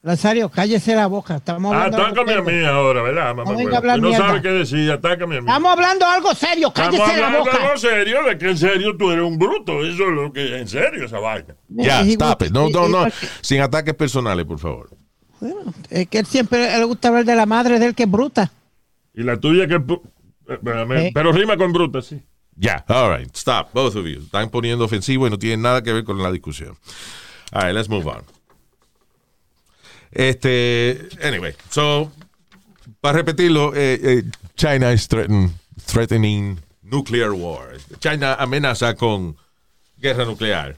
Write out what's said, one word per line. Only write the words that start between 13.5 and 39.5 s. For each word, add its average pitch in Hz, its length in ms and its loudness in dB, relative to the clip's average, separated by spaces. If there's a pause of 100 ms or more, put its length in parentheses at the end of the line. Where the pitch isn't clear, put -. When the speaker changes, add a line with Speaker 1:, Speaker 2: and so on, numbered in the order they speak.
Speaker 3:
ataques 147 340 -2
personales, 113 500 -2
por 73 140 -10
favor. 76 300 -10 (520)
Speaker 1:
Bueno, 285 320 -8 (160)
es 175 180 -2
que 220 120 -4
él 208 60 -2
siempre 240 520 0
le 226 80 2
gusta 240 240 0
hablar 233 160 4
de 233 100 2
la 220 100 4
madre 240 340 2
de 233 80 4
él, 240 80 -2
que 240 80 0
es 196 80 2
bruta. 214 400 0 (640)
Speaker 2:
Y 113 100 -6
la 120 140 0
tuya, 160 300 2
que 165 80 0
es 160 60 2
pu-, 156 200 -4 (460)
eh, 127 60 -8
espérame, 117 380 -6 (160)
Speaker 1:
Eh. 180 60 -2
Speaker 2:
pero 156 200 2
rima 202 240 2
con 180 160 0
bruta, 147 280 0
sí. 147 200 -16 (340)
Speaker 3:
Ya, 92 320 -2
all 110 300 2
right. 64 180 -12
Stop, 113 380 -2
both 120 220 0
of 95 100 -6
you. 69 160 -10
Están 104 280 -6
poniendo 117 360 -2
ofensivo 120 420 0
y - 20 2
no 104 80 -2
tienen 113 240 -2
nada 123 220 0
que 117 80 -4
ver 110 140 -2
con 98 180 -6
la 92 80 -2
discusión. 80 460 -10 (720)
All 101 120 -2
right, 92 120 0
let's 107 140 -4
move 92 180 -4
on. 58 160 -10 (1900)
Este, 123 1000 0 (120)
anyway, 90 320 -4 (160)
so, 147 420 0 (920)
para 143 180 2
repetirlo, 156 560 2
eh, 135 260 2
eh, 123 220 4 (320)
China 135 360 2
is 113 160 2
threaten-, 101 440 2 (340)
threatening 104 720 0 (240)
nuclear 117 520 -2
war. 76 400 -8 (260)
China 143 400 -2
amenaza 123 560 -2
con 95 400 -2 (600)